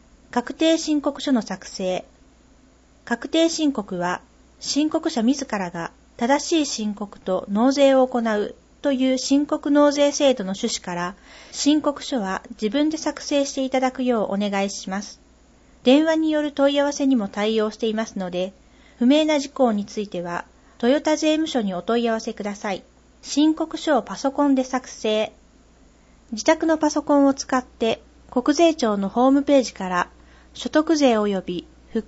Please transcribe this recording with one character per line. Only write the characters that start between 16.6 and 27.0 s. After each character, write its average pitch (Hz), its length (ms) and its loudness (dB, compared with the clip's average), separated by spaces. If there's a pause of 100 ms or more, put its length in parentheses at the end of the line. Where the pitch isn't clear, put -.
い 285 60 2
合 285 60 2
わ 285 80 -2
せ 285 120 -2
に 269 100 4
も 202 120 0
対 214 340 0
応 214 80 0
し 214 80 -10
て 226 100 -4
い 214 60 -2
ま 220 140 -4
す - 100 -12
の 180 140 -6
で、 185 220 -4 (460)
不 240 60 0
明 302 200 6
な 302 140 2
事 285 100 -6
項 247 220 0
に 202 140 -2
つ 214 160 -10
い 202 60 -8
て 180 140 -8
は、 175 240 -8 (340)
ト 233 100 0
ヨ 294 120 2
タ 311 140 0
税 311 180 2
務 311 140 0
署 262 140 -2
に 190 120 -4
お 180 100 -6
問 233 200 0
い 233 60 0
合 226 40 0
わ 220 60 -4
せ 226 140 -8
く 202 100 -12
だ 202 120 -8
さ 202 180 -8
い。 - 100 -10 (380)
申 311 320 2
告 320 240 -6
書 302 200 0
を 214 40 2
パ 196 140 -12
ソ 277 160 -4
コ 285 160 2
ン 269 80 4
で 254 80 0
作 262 260 -6
成。 214 420 -2 (1000)
自 220 120 -8
宅 320 220 2
の 320 120 2
パ 311 120 0
ソ 302 140 -2